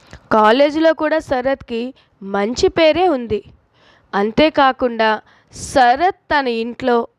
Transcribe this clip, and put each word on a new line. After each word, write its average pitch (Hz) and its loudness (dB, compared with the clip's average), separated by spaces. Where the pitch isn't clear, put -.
కాలేజీలో 285 4
కూడా 311 -2
శరత్కి 254 -6
మంచి 202 -2
పేరే 330 2
ఉంది. 240 -4
అంతేకాకుండా 233 0
శరత్ 277 0
తన 285 -4
ఇంట్లో, 233 -2